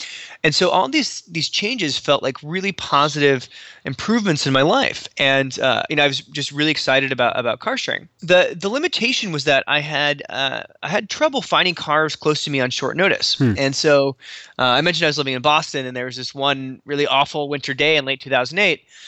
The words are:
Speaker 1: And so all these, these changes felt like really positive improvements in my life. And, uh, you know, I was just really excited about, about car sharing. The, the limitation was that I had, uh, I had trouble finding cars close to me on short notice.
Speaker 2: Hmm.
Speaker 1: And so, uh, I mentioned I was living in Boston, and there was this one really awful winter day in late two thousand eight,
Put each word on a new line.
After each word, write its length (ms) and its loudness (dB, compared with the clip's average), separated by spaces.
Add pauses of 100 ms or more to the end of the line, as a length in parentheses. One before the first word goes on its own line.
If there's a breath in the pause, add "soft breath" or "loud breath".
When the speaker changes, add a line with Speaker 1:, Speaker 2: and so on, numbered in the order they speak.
(420 loud breath)
Speaker 1:
And 120 2
so 160 2
all 180 2
these, 340 -2 (120)
these 160 -4
changes 480 -2
felt 240 2
like 200 -4
really 300 -4
positive 760 2 (360 loud breath)
improvements 600 0
in 60 2
my 100 6
life. 380 2 (180)
And, 420 2
uh, 300 2
you 60 -4
know, 80 4
I 40 4
was 120 -4
just 320 -8
really 180 0
excited 420 0
about, 260 0
about 220 -2
car 160 -4
sharing. 320 -6 (120)
The, 380 4
the 120 -6
limitation 640 -2
was 120 -4
that 220 4
I 140 0
had, 500 -2
uh, 320 -4 (200)
I 60 -6
had 220 -4
trouble 320 -2
finding 340 2
cars 400 0
close 280 0
to 60 -6
me 120 0
on 80 0
short 260 -4
notice. 420 0
Speaker 2:
Hmm. 200 4
Speaker 1:
And 180 0
so, 400 4 (420 loud breath)
uh, 200 4
I 20 4
mentioned 240 2
I 40 4
was 100 0
living 160 -2
in 80 -6
Boston, 440 2
and 100 -8
there 100 -4
was 100 -10
this 180 -10
one 520 -2
really 200 0
awful 420 0
winter 260 -6
day 240 4
in 60 0
late 160 -4
two 100 -14
thousand 280 0
eight, 220 2 (280 loud breath)